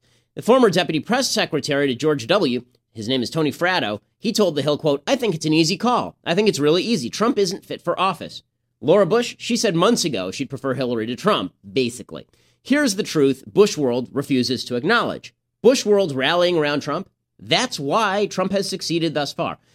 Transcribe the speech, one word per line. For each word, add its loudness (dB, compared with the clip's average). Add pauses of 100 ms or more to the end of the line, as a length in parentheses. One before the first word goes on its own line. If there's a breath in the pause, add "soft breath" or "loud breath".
(360)
The -10
former 6
Deputy 0
Press -2
Secretary 0
to 0
George 0
W, 0 (260)
his -10
name 0
is -4
Tony 0
Fratto, -2 (180)
he -4
told 2
The -2
Hill, 0
quote, 0
"I 2
think -2
it's -8
an 2
easy 2
call. -2
I -2
think 2
it's -2
really 2
easy. -2
Trump 0
isn't -2
fit -12
for -4
office." -6 (420)
Laura 6
Bush, 0
she -2
said 0
months 4
ago -4
she'd -8
prefer -6
Hillary -2
to -6
Trump, 0 (180)
basically. -4 (340)
Here's 0
the -4
truth 2
Bush 4
World -2
refuses -2
to -6
acknowledge. -2 (280)
Bush 4
World 2
rallying 2
around 0
Trump, -6 (300)
that's -2
why 0
Trump -4
has -2
succeeded -4
thus -2
far. -6 (180)